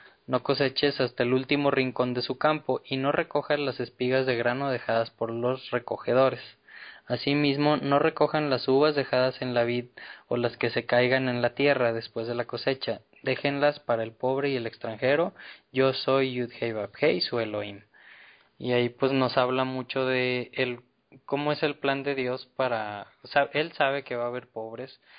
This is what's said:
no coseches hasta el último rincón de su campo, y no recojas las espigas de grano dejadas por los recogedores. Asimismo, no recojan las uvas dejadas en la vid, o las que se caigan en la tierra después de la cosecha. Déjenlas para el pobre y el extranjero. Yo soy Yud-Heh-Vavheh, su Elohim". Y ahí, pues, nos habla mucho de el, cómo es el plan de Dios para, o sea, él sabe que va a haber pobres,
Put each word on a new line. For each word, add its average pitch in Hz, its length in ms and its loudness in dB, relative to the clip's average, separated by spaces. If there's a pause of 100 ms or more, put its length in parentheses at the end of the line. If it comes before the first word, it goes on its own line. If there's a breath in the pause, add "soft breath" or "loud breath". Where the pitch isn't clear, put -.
(260 loud breath)
no 127 160 0
coseches 139 580 2
hasta 127 220 0
el 120 120 2
último 139 360 2
rincón 127 440 0
de 123 80 -2
su 123 160 -4
campo, 151 460 0
y 135 120 -6
no 135 160 0
recojas 147 480 0
las 135 200 -4
espigas 127 460 0
de 127 100 2
grano 123 340 0
dejadas 113 400 0
por 113 200 -6
los 123 400 -2
recogedores. 123 680 0 (680 loud breath)
Asimismo, 143 680 2
no 143 220 2
recojan 151 520 2
las 131 160 -2
uvas 143 280 4
dejadas 127 480 0
en 127 120 -4
la 120 100 4
vid, 123 220 -2 (420 loud breath)
o 120 100 0
las 117 180 -2
que 120 140 -2
se 117 160 -2
caigan 123 420 2
en 120 140 -2
la 120 120 0
tierra 135 380 2
después 113 340 -6
de 120 80 -4
la 117 120 -4
cosecha. - 560 -4 (200)
Déjenlas 143 580 0
para 113 220 0
el 113 100 -6
pobre 135 380 -2
y 135 60 0
el 117 100 -4
extranjero. 127 680 0 (380 loud breath)
Yo 131 200 4
soy 135 420 2
Yud-Heh-Vavheh, 120 880 -2
su - 200 -2
Elohim". 104 420 -6 (760 loud breath)
Y 123 140 -2
ahí, 123 160 4
pues, 135 240 0
nos 131 240 2
habla 131 280 2
mucho 131 420 -4
de 127 480 -2
el, 123 260 -2 (460)
cómo 147 260 -2
es 147 100 -6
el 147 140 0
plan 139 280 -2
de 143 100 -2
Dios 127 320 -4 (100)
para, 110 520 -4 (140)
o - 60 -18
sea, 143 240 2
él 160 200 -2
sabe 139 320 0
que 123 120 -6
va 120 80 -2
a 120 40 -2
haber 123 200 -8
pobres, 113 520 -12 (180 loud breath)